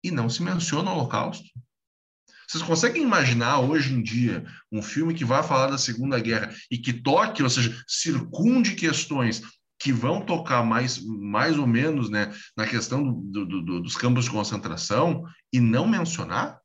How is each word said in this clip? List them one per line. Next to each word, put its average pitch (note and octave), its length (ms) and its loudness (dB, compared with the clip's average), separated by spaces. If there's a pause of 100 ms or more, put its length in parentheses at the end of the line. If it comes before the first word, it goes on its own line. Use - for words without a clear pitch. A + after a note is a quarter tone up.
e F3+ 80 -4
não A#2+ 180 0
se C#3+ 140 -4
menciona F3+ 480 -2
o F#3 40 -2
Holocausto. A#2+ 540 -4 (960)
Vocês E3 160 -6
conseguem E3 400 2
imaginar C3+ 580 4
hoje C3+ 320 2
em A#2+ 100 0
dia G#2 420 0 (260)
um G#2+ 120 -4
filme E3 320 -2
que D3 100 -4
vai C3+ 180 2
falar C3+ 260 2
da C#3 100 -2
Segunda B2 420 -2
Guerra G#2+ 340 -2 (160)
e A#2+ 80 -4
que A#2+ 140 -2
toque, D#3 500 2
ou B2+ 80 4
seja, A#2+ 260 0 (120)
circunde G3 880 2
questões C#3 680 0 (360)
que C3+ 140 0
vão C#3+ 320 0
tocar E3 400 0
mais, A#2+ 380 0
mais A2 560 -2
ou C#3 80 2
menos, B2 420 2
né, G#2 240 -2 (240)
na G#2+ 100 -4
questão B2+ 360 -2
do, G2+ 420 -4
do, F2+ 180 -4
do, F2+ 200 -4
dos - 140 -6
campos B2 280 2
de A#2+ 60 -2
concentração G#2 960 -2 (280)
e B2+ 80 4
não A#2 260 4
mencionar? E3+ 800 -2